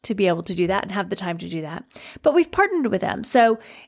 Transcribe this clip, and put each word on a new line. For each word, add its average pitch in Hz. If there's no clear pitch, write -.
to 220
be 190
able 170
to 185
do 175
that 190
and 190
have 190
the 196
time 175
to 175
do 160
that, 156
but 294
we've 339
partnered 370
with 190
them. -
So 226